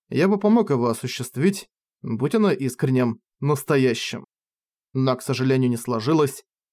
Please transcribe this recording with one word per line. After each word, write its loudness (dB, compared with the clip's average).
я 0
бы 2
помог 4
его 2
осуществить, -4
будь -2
оно 4
искренним, 0
настоящим. 0
Но, 2
к -10
сожалению, 0
не -2
сложилось, -2